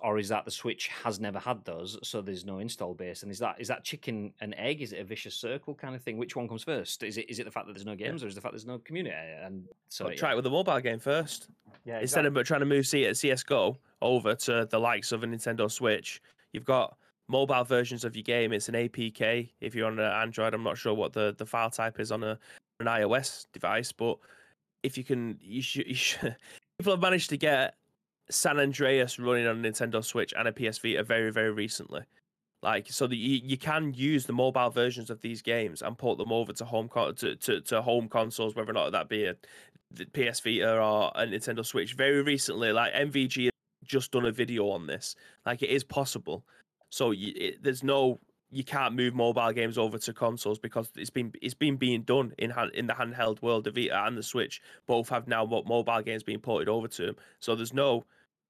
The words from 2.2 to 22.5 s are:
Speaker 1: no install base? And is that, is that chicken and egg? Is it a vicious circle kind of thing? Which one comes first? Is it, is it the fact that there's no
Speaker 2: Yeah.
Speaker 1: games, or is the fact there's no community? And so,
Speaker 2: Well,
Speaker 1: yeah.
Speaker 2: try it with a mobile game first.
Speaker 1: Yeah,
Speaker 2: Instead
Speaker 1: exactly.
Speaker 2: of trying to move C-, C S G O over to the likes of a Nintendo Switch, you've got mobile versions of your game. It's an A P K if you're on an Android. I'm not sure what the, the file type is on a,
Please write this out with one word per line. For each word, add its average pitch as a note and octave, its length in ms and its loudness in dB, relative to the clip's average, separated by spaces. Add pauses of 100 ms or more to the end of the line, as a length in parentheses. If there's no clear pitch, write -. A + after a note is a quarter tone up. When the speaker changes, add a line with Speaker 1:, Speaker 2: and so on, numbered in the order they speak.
Speaker 1:
no F#2+ 140 -8
install G2 380 -6
base? F2+ 260 -10
And G#2 100 -10
is F#2+ 60 -10
that, A2 240 -4
is A2 60 -8
that B2 160 -4
chicken A2 580 -8
and G#2+ 160 -8
egg? C#3+ 240 -2
Is A2+ 100 -8
it F#2 60 -10
a G2 60 -8
vicious G#2 320 -10
circle C3+ 400 -8
kind C3+ 180 -12
of B2 80 -12
thing? A2 160 -8
Which A#2+ 180 -6
one A#2+ 120 -4
comes A2 160 -8
first? B2 400 -6
Is G#2 160 -6
it, A2+ 100 -8
is A2 80 -8
it A#2 60 -6
the G#2 80 -12
fact - 160 -8
that G#2+ 60 -14
there's G2 120 -14
no G#2+ 60 -6
Speaker 2:
Yeah. G#2 160 -8
Speaker 1:
games, C#3+ 160 -6
or A2 40 -8
is G2 60 -10
the F#2+ 80 -12
fact - 120 -8
there's A2 120 -14
no B2 140 -10
community? D3+ 360 -8
And E2+ 520 -12 (200)
so, - 180 -8
Speaker 2:
Well, - 80 -4
Speaker 1:
yeah. C#3 60 -8
Speaker 2:
try D3+ 120 0
it A#2+ 40 2
with B2+ 120 0
a - 20 0
mobile D#3+ 300 2
game A#2+ 180 -2
first. D3 520 -2 (360)
Speaker 1:
Yeah, A#2 140 -6
Speaker 2:
Instead C3 260 2
Speaker 1:
exactly. C#3 160 4
Speaker 2:
of B2 60 -2
trying D3+ 140 2
to C#3 40 4
move C#3+ 220 4
C-, B2 260 4
C C#3+ 160 2
S B2+ 140 2
G - 100 0
O A#2 240 4 (240)
over A2+ 320 4
to A#2 340 2
the A2+ 120 2
likes A2+ 320 0
of A2+ 100 -2
a A#2 60 -4
Nintendo A2+ 420 0
Switch, - 540 0 (300)
you've A#2 120 -8
got C3 320 2 (300)
mobile C3 380 4
versions B2 380 2
of A#2 120 -4
your A2 80 -8
game. A#2 280 2
It's G#2 160 0
an A2+ 60 -4
A A#2 160 2
P A2+ 220 -4
K A#2 500 0
if A#2 140 -6
you're A2 100 0
on A2 140 -2
an G#2+ 120 2
Android. A2+ 440 0
I'm A2+ 80 -4
not G#2+ 160 -2
sure A2 160 0
what G#2 180 0
the, G#2 240 0
the A2+ 80 -8
file A#2 240 0
type A2+ 300 -4
is A2 120 -4
on A2 120 -2
a, A2 160 -4 (400)